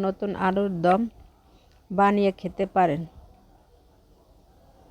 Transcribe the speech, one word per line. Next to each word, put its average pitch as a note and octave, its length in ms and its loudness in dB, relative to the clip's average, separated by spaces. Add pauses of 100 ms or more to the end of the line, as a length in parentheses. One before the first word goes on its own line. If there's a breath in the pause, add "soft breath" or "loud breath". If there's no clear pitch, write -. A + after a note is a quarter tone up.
নতুন F#3+ 320 -4
আলুর F#3+ 340 -2 (120)
দম F#3 180 4 (880 soft breath)
বানিয়ে G3+ 420 2
খেতে F#3+ 340 -8
পারেন। E3+ 360 0 (1900)